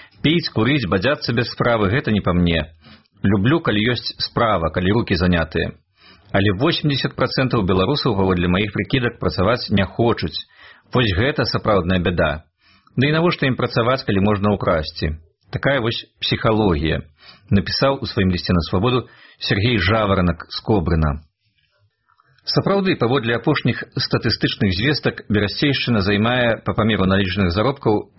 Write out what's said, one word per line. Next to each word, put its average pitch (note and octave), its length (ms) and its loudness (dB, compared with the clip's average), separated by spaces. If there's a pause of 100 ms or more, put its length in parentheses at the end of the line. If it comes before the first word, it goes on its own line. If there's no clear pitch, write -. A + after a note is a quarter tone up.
(200)
Піць, D#3 320 0
курыць, C3 320 0
бадзяцца G#2+ 480 -2
без A#2+ 160 0
справы — A#2 460 0
гэта C#3 180 0
не G#2 80 2
па F2 160 0
мне. E2+ 320 2 (560)
Люблю, G#2+ 360 2
калі G#2+ 200 -2 (120)
ёсць - 280 -6
справа, G2+ 480 0
калі F2+ 240 0
рукі G2 240 0
занятыя. E2 560 0 (600)
Але G2+ 280 2
восемдзесят D3 560 -2
працэнтаў B2 480 0
беларусаў, G2 560 0
паводле F2+ 320 2
маіх G2+ 240 0
прыкідак, A#2+ 420 -2
працаваць G2 540 -2
не G2 120 2
хочуць. G#2 600 -2 (480)
Вось A#2+ 240 2
гэта B2 320 0
сапраўдная F#2 560 0
бяда. E2 400 0 (520)
Ды C3+ 120 2
і D3+ 80 2
навошта E3 320 0
ім A#2+ 80 0
працаваць, B2+ 480 0
калі G2+ 160 2
можна G#2 320 2
ўкрасці? D#2+ 640 -2 (360)
Такая C#3 280 0
вось F#2 240 -4 (160)
псіхалогія, — F2 840 0 (460)
напісаў C3+ 500 0
у - 60 -8
сваім F#2 260 0
лісце F2+ 200 -2
на F2 160 4
Свабоду A#2 400 0 (320)
Сергей A#2 400 0
Жаворонок F#2 720 0
з - 80 -10
Кобрына. D#2+ 640 0 (1200)
Сапраўды, F#3+ 540 0
паводле A#2 380 0
апошніх B2+ 480 -2 (100)
статыстычных A#2 800 -2
звестак, C3+ 560 -2
Берасцейшчына A2 720 0
займае A2+ 640 2
па G2 80 -2
памеру G#2+ 320 2
налічаных F#2+ 480 2
заробкаў G#2+ 640 0